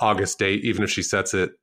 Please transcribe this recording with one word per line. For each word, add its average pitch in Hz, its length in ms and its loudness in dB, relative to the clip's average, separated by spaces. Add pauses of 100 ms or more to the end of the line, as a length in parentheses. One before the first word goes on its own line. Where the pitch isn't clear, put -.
August 101 380 0
date, 101 260 0
even 107 180 0
if 95 60 0
she 92 140 -2
sets 95 300 -2
it 92 180 0 (120)